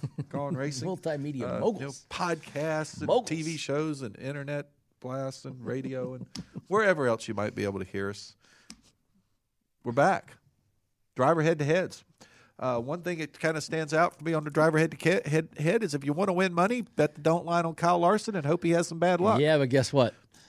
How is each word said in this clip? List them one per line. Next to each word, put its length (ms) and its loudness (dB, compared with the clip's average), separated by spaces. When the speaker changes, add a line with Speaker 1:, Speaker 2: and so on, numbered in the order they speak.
Speaker 1:
<laughs> 160 -8
Speaker 2:
Gaughan 260 -4
Racing. 320 -4
Speaker 1:
Multimedia 540 -6
Speaker 2:
Uh, 160 -4
Speaker 1:
moguls. 200 0
Speaker 2:
you 60 -8
know, 80 -12
podcasts 880 -4
and 80 -6
Speaker 1:
Moguls. 240 2
Speaker 2:
T 140 -4
V 120 -4
shows 460 -4
and 160 -10
internet 520 -8
blasts 460 -8
and 180 -14
radio 520 -6
and 100 -12
<laughs> 200 -16
wherever 380 2
else 220 0
you 80 -6
might 180 -2
be 120 -2
able 120 -2
to 80 -6
hear 240 -6
us. 260 -14
We're 80 -6
back. 460 2
Driver 280 4
head-to-heads. 600 0
Uh, 220 -2
one 240 -8
thing 160 -6
that 200 -10
kinda 220 0
stands 320 -4
out 240 2
for 60 -16
me 100 -2
on 100 0
the 60 -8
driver 300 4
head-to-head 480 0
head, 220 0
head 240 2
is 100 -4
if 100 -4
you 80 -2
wanna 220 0
win 180 2
money, 300 0
bet 320 0
the 80 -16
don't 240 2
line 220 2
on 80 -4
Kyle 240 4
Larson 360 2
and 80 -2
hope 200 0
he 80 2
has 160 2
some 100 -8
bad 240 4
luck. 180 4
Speaker 1:
Yeah, 200 6
but 100 2
guess 240 4
what? 220 4